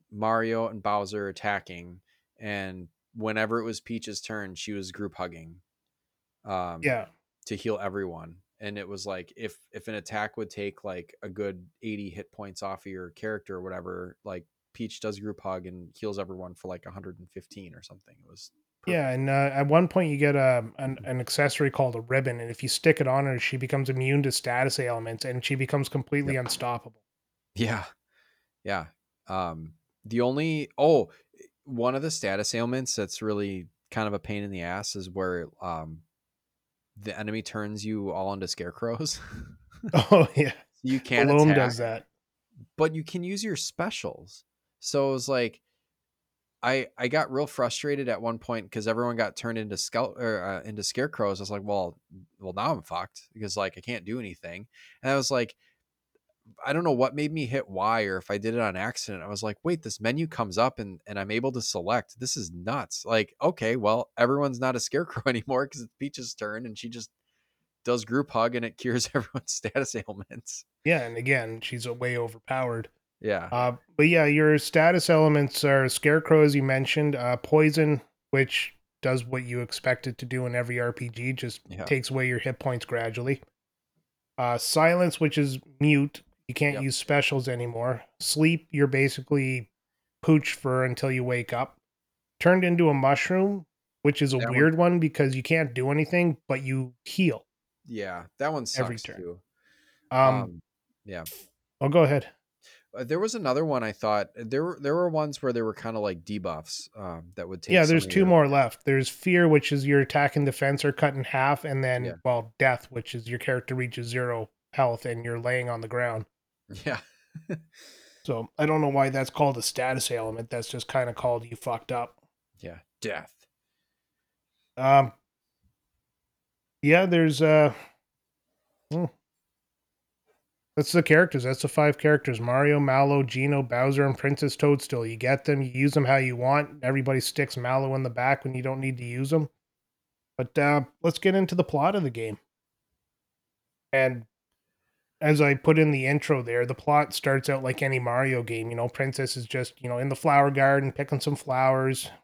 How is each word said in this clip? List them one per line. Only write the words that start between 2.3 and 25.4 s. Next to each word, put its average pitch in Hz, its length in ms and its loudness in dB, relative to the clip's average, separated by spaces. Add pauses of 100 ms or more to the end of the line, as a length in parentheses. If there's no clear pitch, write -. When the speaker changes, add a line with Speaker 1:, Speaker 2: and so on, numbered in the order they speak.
Speaker 1:
and 95 500 -10 (260)
whenever 110 440 -2
it 110 60 -4
was 113 160 -8
Peach's 113 400 -10
turn, 101 340 -10
she 107 180 -10
was 95 200 -8
group 101 220 -10
hugging, 85 460 -12 (840)
um, 90 380 -6
Speaker 2:
Yeah. 123 260 -2 (380)
Speaker 1:
to 107 100 -8
heal 107 260 -4
everyone, 90 560 -8 (220)
and 104 180 -10
it 95 100 -12
was 98 180 -12
like, 90 300 -10
if, 110 220 -12 (140)
if - 160 -14
an 110 80 -10
attack 107 400 -8
would 110 140 -8
take, 101 340 -10
like, 90 380 -12
a 104 80 -14
good 92 380 -8 (140)
eighty 104 280 -8
hit 90 220 -16
points 98 300 -16
off 95 240 -10
of 98 60 -12
your 90 200 -14
character 104 440 -10
or 90 60 -12
whatever, 90 600 -12
like, 92 220 -12 (280)
Peach - 260 -10
does 104 200 -6
group 104 220 -10
hug 92 240 -8
and 90 300 -16
heals 101 220 -8
everyone 90 360 -12
for, - 140 -16
like, 90 180 -14
a 87 60 -16
hundred 92 280 -16
and 90 120 -20
fifteen 90 420 -18
or - 80 -20
something, - 380 -20
it - 80 -20
was - 240 -20 (340)
Speaker 2:
Yeah, 160 220 0
Speaker 1:
perfect. - 20 0
Speaker 2:
and, 135 200 -2
uh, - 20 2 (200)
at 139 140 0
one 165 220 4
point, 175 220 0
you 143 80 -2
get, 143 180 4
um, 127 420 2
an, 131 220 -6
Speaker 1:
Mm-hmm. - 40 -16
Speaker 2:
an 127 160 -4
accessory 139 500 0
called 127 260 0
a 113 60 -6
ribbon, 127 380 0
and 117 100 -8
if - 120 -10
you 127 60 -4
stick - 320 4
it 135 80 2
on 135 160 2
her, 131 140 -2
she - 180 -4
becomes 131 320 -2
immune 135 360 2
to 131 80 0
status 127 460 0
ailments, 117 460 -6
and 127 180 -4